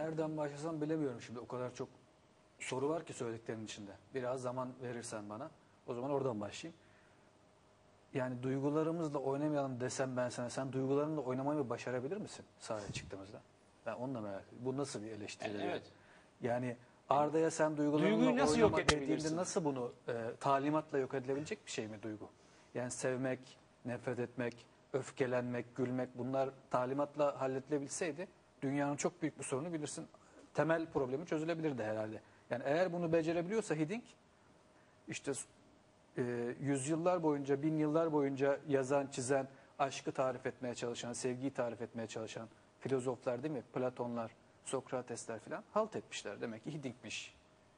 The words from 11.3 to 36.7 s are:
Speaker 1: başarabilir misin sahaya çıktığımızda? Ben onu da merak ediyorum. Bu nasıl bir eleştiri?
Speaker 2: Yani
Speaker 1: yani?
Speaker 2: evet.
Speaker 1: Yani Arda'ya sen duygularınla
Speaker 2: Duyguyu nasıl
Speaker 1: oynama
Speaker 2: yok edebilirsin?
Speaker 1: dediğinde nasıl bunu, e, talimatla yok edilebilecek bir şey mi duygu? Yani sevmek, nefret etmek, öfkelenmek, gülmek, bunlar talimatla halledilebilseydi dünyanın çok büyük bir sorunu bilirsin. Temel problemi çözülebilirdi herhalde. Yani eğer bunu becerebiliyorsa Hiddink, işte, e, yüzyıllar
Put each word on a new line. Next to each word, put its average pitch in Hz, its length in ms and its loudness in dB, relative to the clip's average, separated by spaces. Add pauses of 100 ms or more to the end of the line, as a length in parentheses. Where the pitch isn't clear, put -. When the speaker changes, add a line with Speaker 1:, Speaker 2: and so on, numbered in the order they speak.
Speaker 1:
başarabilir 127 460 -2
misin 165 280 -8 (140)
sahaya 104 340 -6
çıktığımızda? 98 480 -10 (460)
Ben 113 80 -2
onu 127 200 -4
da 117 60 -4
merak 98 220 -6
ediyorum. 120 240 -18
Bu 131 100 0
nasıl 135 260 -2
bir 110 80 -8
eleştiri? 104 380 -8
Speaker 2:
Yani 104 120 -4
Speaker 1:
yani? - 100 -2
Speaker 2:
evet. 160 120 -4 (600)
Speaker 1:
Yani 123 340 0 (340)
Arda'ya 151 400 6
sen 156 260 2
duygularınla 147 340 4
Speaker 2:
Duyguyu 240 260 6
nasıl - 180 6
Speaker 1:
oynama 226 240 8
Speaker 2:
yok - 100 2
edebilirsin? 151 300 2
Speaker 1:
dediğinde 156 180 0
nasıl 180 280 0
bunu, 131 280 0 (160)
e, 131 40 -2 (280)
talimatla 147 580 2
yok 131 160 0
edilebilecek 139 520 -4
bir - 40 -12
şey 110 180 -4
mi 107 140 -10
duygu? 107 260 -6 (460)
Yani 123 160 -2
sevmek, 127 680 -2 (260)
nefret 120 340 -2
etmek, 120 480 -4 (260)
öfkelenmek, 123 840 0
gülmek, 127 320 0 (100)
bunlar 131 320 2 (200)
talimatla 139 720 2
halledilebilseydi 139 880 -2 (340)
dünyanın 143 340 2
çok - 260 -2
büyük 151 160 0
bir 139 60 -8
sorunu 151 280 -2
bilirsin. 156 340 -4 (480)
Temel 160 320 4
problemi 139 400 0
çözülebilirdi 156 580 0
herhalde. 107 360 -2 (300)
Yani 120 160 -2
eğer 170 260 4
bunu 170 200 0
becerebiliyorsa 170 600 2
Hiddink, 156 300 -2 (1040)
işte, - 240 -4 (840)
e, 135 40 2 (380)
yüzyıllar 160 640 2